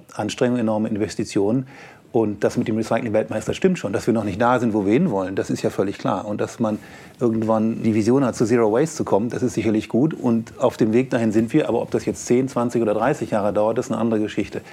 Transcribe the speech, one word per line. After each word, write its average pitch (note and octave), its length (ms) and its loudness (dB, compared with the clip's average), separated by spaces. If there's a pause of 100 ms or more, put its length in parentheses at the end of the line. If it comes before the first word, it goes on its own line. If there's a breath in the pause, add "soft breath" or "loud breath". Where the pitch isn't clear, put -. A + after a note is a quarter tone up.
(160)
Anstrengungen, A#2+ 460 0
enorme A2 280 0
Investitionen. G#2+ 800 -2 (460 loud breath)
Und G#2+ 300 0
das A#2 140 0
mit A#2+ 100 0
dem A2 100 0
Recycling-Weltmeister A2 760 -2
stimmt F#3 240 0
schon. - 160 -4
Dass G#2 140 -4
wir A#2 60 4
noch A2 100 0
nicht G2+ 180 -2
da A#2+ 180 4
sind, A2+ 140 0
wo G#2 120 2
wir G#2 80 4
hinwollen, G2 420 2
das A2 140 -2
ist - 120 -2
ja A2 80 0
völlig G2 300 -2
klar. G#2+ 260 -2
Und G#2 160 -4
dass - 180 -6
man G#2+ 200 -2 (400 loud breath)
irgendwann A2 640 0
die A2 100 2
Vision A#2+ 320 4
hat, A2+ 100 0
zu B2 100 0
Zero A2+ 260 4
Waste D3+ 240 2
zu - 80 -2
kommen, A2 260 2
das A2 140 -4
ist A#2+ 100 0
sicherlich G#2+ 360 0
gut. D#3+ 240 2
Und A#2 440 -2
auf A#2+ 200 0
dem A2 160 2
Weg C3 160 2
dahin A2+ 220 0
sind A2+ 220 2
wir. D3+ 140 2
Aber A#2 140 0
ob - 100 -8
das A#2 140 -2
jetzt G#2+ 200 -4
zehn, C3 220 2
zwanzig A#2+ 340 -2
oder G#2 120 2
dreißig A#2 380 -2
Jahre G2+ 220 0
dauert, G#2+ 240 0
das B2 100 -2
ist - 40 -4
eine A2+ 100 -4
andere A2+ 200 0
Geschichte. - 400 -4 (120)